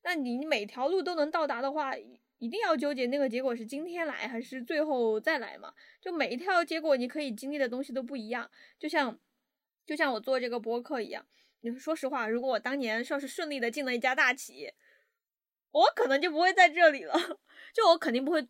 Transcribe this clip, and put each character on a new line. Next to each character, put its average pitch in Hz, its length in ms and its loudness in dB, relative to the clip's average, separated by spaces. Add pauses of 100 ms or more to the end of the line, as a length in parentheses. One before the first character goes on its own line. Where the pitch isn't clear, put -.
那 349 120 -2
你， 247 220 -2
你 285 80 -6
每 247 200 0
条 247 240 -2
路 370 120 2
都 359 140 -2
能 311 160 0
到 330 160 0
达 240 140 -2
的 269 100 -2
话， 285 220 -2 (440)
一 233 120 -6
定 381 100 -6
要 370 160 2
纠 294 180 0
结 254 120 -2
那 247 120 0
个 277 120 2
结 240 120 -2
果 254 140 0
是 226 100 -10
今 277 200 -8
天 339 200 -4
来 277 220 -6
还 226 140 -6
是 262 200 -10
最 302 220 0
后 240 340 2
再 294 220 0
来 214 180 -10
嘛。 - 160 -16 (280)
就 370 100 -8
每 285 200 -2
一 240 40 -4
条 349 260 2
结 320 200 -2
果 302 160 4
你 247 100 -2
可 302 140 -6
以 277 100 -4
经 240 180 -8
历 294 80 -4
的 262 120 0
东 247 120 -6
西 277 120 -8
都 262 100 -4
不 269 140 -8
一 214 100 -10
样， 233 240 -8 (260)
就 302 120 -8
像， 294 280 0 (680)
就 302 100 -6
像 294 160 2
我 220 80 -2
做 262 180 0
这 247 120 -2
个 240 100 -4
播 233 220 -4
客 247 200 -6
一 - 60 -6
样。 - 180 -12 (360)
你 233 120 -6
说 302 220 -4
实 294 100 -8
话， 254 220 -2
如 233 140 0
果 262 100 -2
我 220 80 0
当 262 180 -4
年 233 320 -2
要 294 80 -2
是 285 80 -6
顺 311 240 -6
利 277 120 -4
的 233 100 0
进 277 140 -4
了 247 100 -2
一 - 20 0
家 254 160 2
大 269 200 4
企 - 220 -10
业， - 180 -12 (960)
我 320 140 6 (100)
可 247 140 2
能 277 120 4
就 359 80 2
不 302 80 -2
会 359 140 6
在 359 160 8
这 330 220 6
里 269 160 -2
了。 147 100 -6
<laughs> - 580 -6
就 453 140 6
我 339 100 10
肯 320 160 -2
定 262 100 2
不 269 60 -2
会 311 200 2